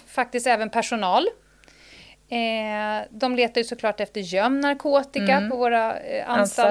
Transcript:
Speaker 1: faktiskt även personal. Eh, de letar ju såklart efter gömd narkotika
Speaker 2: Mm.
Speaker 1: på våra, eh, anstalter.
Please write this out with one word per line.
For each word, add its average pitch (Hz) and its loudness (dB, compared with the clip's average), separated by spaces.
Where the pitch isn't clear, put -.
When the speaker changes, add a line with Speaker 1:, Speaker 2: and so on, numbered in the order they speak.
Speaker 1:
faktiskt 247 -2
även 220 2
personal. 220 0
Eh, 214 -4
de 254 -2
letar 233 2
ju 233 0
såklart 226 -4
efter 208 -6
gömd 202 0
narkotika 277 0
Speaker 2:
Mm. 262 2
Speaker 1:
på 254 -4
våra, 233 0
eh, - -6
anstalter. 240 2